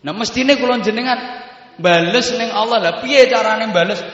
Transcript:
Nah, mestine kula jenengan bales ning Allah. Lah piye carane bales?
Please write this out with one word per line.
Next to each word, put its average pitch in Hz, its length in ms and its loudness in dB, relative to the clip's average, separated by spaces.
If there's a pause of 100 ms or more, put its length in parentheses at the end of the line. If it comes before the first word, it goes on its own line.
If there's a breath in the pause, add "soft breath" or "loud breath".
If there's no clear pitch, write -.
Nah, 147 100 -8
mestine 254 460 0
kula 247 240 0
jenengan 240 360 -2 (600)
bales 175 560 2
ning 226 180 -4
Allah. 226 280 0
Lah 170 200 0
piye 262 300 6
carane 220 400 0
bales? 180 320 0 (100)